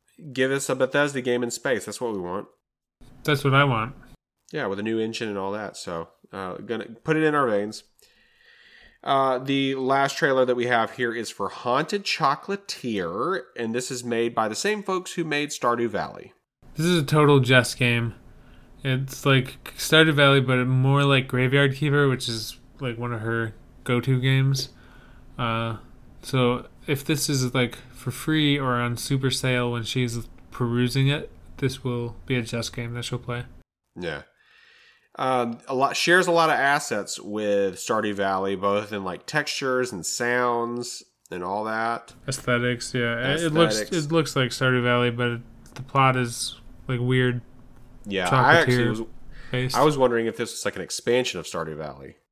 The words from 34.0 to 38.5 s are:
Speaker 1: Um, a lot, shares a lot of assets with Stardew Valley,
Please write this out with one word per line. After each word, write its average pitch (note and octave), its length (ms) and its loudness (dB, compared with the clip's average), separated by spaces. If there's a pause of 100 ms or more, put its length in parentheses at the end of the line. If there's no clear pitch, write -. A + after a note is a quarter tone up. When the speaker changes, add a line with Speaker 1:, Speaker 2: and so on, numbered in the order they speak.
Speaker 1:
Um, B2 420 -2 (100)
a C3+ 60 -4
lot, C3+ 200 2
shares F3 320 4
a F3 60 2
lot E3 160 4
of D3 80 2
assets C3+ 640 0
with G2+ 540 0
Stardew G#2+ 400 -2
Valley, G2 420 0